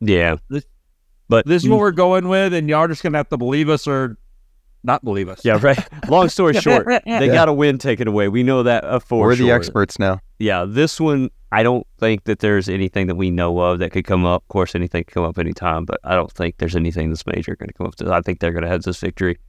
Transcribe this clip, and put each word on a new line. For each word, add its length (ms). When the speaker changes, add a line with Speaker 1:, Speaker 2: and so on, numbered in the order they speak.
Speaker 1:
Yeah. 340
Speaker 2:
This, 160
Speaker 1:
But 180
Speaker 2:
this 160
is 60
what 80
Speaker 1:
mm. 40
Speaker 2:
we're 100
going 360
with, 260
and 160
y'all 120
are 60
just 140
gonna 160
have 120
to 80
believe 320
us 180
or 300
not 200
believe 260
us. 160
Speaker 1:
Yeah, 160
right. 180
<laughs> 120
Long 180
story 260
short, 320
Speaker 2:
<laughs> 20
Speaker 1:
they 180
Speaker 3:
Yeah. 220
Speaker 1:
got 200
a 60
win 240
taken 300
away. 200
We 160
know 200
that, 200
uh, 160
for 280
Speaker 3:
We're 80
the 100
Speaker 1:
sure. 100
Speaker 3:
experts 420
now. 220
Speaker 1:
Yeah, 280
this 320
one, 300
I 100
don't 220
think 260
that 140
there's 280
anything 400
that 80
we 140
know 300
of 200
that 120
could 140
come 200
up. 180
Of 40
course, 280
anything 300
could 80
come 100
up 140
anytime, 480
but 180
I 120
don't 160
think 260
there's 180
anything 360
this 140
major 300
gonna 160
come 160
up 100
to. 140
I 100
think 180
they're 120
gonna 160
have 160
this 160
victory. 380